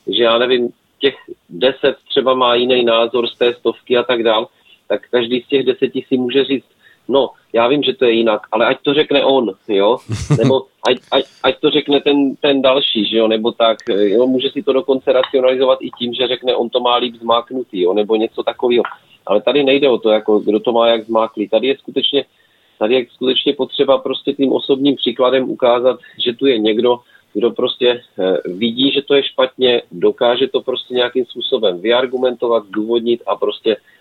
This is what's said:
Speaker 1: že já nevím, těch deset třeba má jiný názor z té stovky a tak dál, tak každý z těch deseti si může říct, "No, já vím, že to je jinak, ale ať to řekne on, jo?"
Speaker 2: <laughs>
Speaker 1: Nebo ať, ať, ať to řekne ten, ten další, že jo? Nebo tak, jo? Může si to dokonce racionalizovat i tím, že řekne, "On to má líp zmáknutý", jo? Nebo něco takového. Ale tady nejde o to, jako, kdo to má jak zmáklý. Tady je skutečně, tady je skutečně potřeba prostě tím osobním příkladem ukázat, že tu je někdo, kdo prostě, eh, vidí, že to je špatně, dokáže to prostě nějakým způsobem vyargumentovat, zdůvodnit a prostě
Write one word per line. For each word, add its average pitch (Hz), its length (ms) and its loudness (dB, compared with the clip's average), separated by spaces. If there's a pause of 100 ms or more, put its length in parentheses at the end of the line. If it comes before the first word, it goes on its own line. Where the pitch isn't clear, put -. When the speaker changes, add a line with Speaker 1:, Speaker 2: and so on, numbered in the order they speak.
Speaker 1:
že - 160 -2
já 117 160 4
nevím, 123 300 0 (300)
těch 139 160 0 (340)
deset 131 480 0 (120)
třeba 131 260 0
má 123 200 2
jiný 123 300 2
názor 117 440 0
z - 100 -10
té 120 160 2
stovky - 420 -2
a 120 60 2
tak 120 200 -2
dál, 113 260 0 (420)
tak 104 100 -2 (100)
každý 120 300 -2
z - 60 -10
těch 135 200 0
deseti 127 420 -4
si 131 80 -2
může 127 280 0
říct, 131 220 -6 (420)
"No, 123 220 0 (220)
já 117 160 2
vím, 143 140 0
že 123 120 -2
to 131 100 -2
je 120 60 4
jinak, 113 300 2 (120)
ale 110 140 2
ať 131 160 0
to 139 120 0
řekne 143 300 2
on, 131 300 2 (140)
jo?" 107 300 2 (100)
Speaker 2:
<laughs> 113 300 0
Speaker 1:
Nebo 131 240 2 (260)
ať, 123 80 2 (160)
ať, 135 120 2 (180)
ať 131 180 0
to 151 100 2
řekne 143 300 0
ten, 143 360 0
ten 139 260 0
další, 131 440 2
že 107 100 -2
jo? 110 120 2
Nebo 113 240 -2
tak, 113 260 0 (100)
jo? 104 380 2
Může 131 240 -2
si 143 120 -8
to 135 100 0
dokonce 131 400 0
racionalizovat 131 720 2
i 127 160 -10
tím, 120 160 -6
že 123 120 -2
řekne, 123 300 -2
"On 120 140 -4
to 123 100 -2
má 123 160 2
líp 120 240 -4
zmáknutý", 117 600 -4
jo? 90 140 2
Nebo 107 220 0
něco 113 260 -4
takového. 120 400 0 (440)
Ale 101 160 0
tady 139 220 0
nejde 139 240 2
o 113 100 2
to, 110 120 0
jako, 107 280 2
kdo 104 220 0
to 123 120 -4
má 117 160 2
jak 113 180 0
zmáklý. 113 420 -2
Tady 110 180 0
je 139 120 0
skutečně, 131 460 -2 (540)
tady 110 160 0
je 123 200 0
skutečně 127 380 -2
potřeba 131 460 0
prostě 131 340 -6
tím 135 200 0
osobním 135 440 0
příkladem 123 540 0
ukázat, 120 500 0 (240)
že - 80 -2
tu 135 140 -2
je 123 120 4
někdo, 113 400 2 (360)
kdo 110 160 0
prostě, 120 520 -2 (160)
eh, 92 260 0
vidí, 117 480 -2
že 139 100 -2
to 143 120 -2
je 139 80 4
špatně, 127 600 0 (100)
dokáže 120 560 0
to 131 120 -4
prostě 127 340 -8
nějakým 123 300 -2
způsobem 107 560 -4
vyargumentovat, 123 840 0
zdůvodnit 113 600 -2
a 98 100 -2
prostě 104 400 -2 (240)